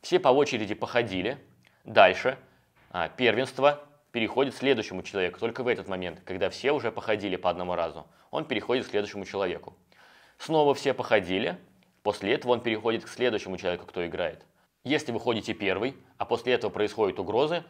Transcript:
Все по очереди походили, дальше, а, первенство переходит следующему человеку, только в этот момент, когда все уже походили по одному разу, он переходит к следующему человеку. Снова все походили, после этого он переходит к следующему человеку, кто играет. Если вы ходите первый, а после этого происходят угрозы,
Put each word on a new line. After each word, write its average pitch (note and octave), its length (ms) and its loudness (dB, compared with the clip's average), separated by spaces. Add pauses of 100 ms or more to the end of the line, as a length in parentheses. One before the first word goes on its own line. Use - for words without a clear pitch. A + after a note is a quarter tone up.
Все F3 180 2
по F3 100 4
очереди B2 440 2
походили, A2 640 -2 (480)
дальше, G#2+ 540 6 (500)
а, E2+ 200 -4
первенство C3 720 2 (280)
переходит A#2+ 440 0
следующему A2 480 -2
человеку, F#2 360 -2
только A#2 220 -4
в A#2+ 60 -2
этот F#2+ 200 -2
момент, F#2 380 -6
когда F#2 240 -2
все B2 220 -2
уже A#2+ 200 -2
походили G#2 440 -2
по F2+ 160 0
одному F2+ 240 -4
разу, D#2+ 320 -4 (240)
он D3+ 140 -4
переходит A#2+ 420 -2
к - 20 -16
следующему G2+ 340 -4
человеку. F#2 520 -6 (640)
Снова D3+ 340 4
все C3 220 0
походили, G#2+ 640 0 (420)
после G#2 320 0
этого B2 200 2
он A#2 80 0
переходит A2+ 440 -2
к - 20 -16
следующему G#2+ 500 -2
человеку, F2+ 280 -4
кто F2+ 200 -6
играет. E2+ 400 -4 (380)
Если C#3+ 280 -2
вы A2+ 80 -4
ходите A2 340 -2
первый, G2 420 -2 (220)
а - 80 -6
после A#2+ 280 0
этого A#2+ 180 0
происходят G2+ 480 0
угрозы, C3+ 500 -2